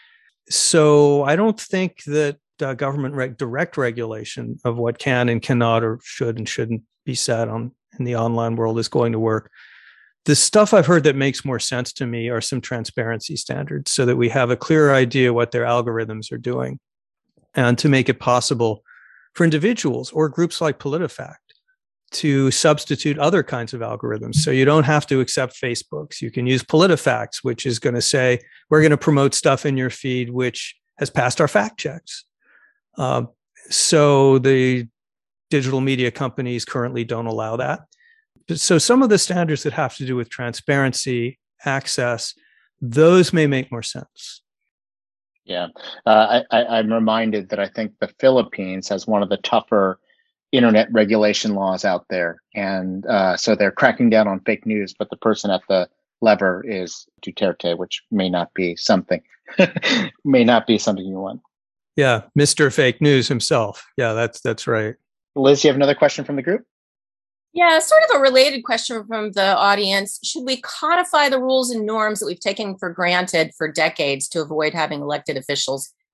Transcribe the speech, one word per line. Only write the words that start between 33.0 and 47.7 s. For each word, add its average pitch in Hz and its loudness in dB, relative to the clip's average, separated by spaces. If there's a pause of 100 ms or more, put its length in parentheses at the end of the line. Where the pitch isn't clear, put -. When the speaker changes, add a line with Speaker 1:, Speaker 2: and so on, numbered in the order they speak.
Speaker 1:
so 139 6
the 127 2 (600)
digital 131 0
media 127 0
companies 123 -6
currently 123 -4
don't 117 -6
allow 110 -6
that. 131 -4 (680)
But 165 -6
so 170 4
some 254 4
of 240 4
the 208 6
standards 170 -2
that 143 -4
have 139 -4
to 135 -10
do 127 -4
with 117 -6
transparency, 127 -4 (280)
access, 131 -4 (480)
those 160 6
may 160 4
make 135 -2
more 117 -10
sense. - -16 (1040)
Speaker 2:
Yeah. 90 -8 (380)
Uh, 110 4 (100)
I, 117 2
I, 117 0
I'm 110 -2
reminded 110 0
that 104 -6
I 98 -2
think 107 -8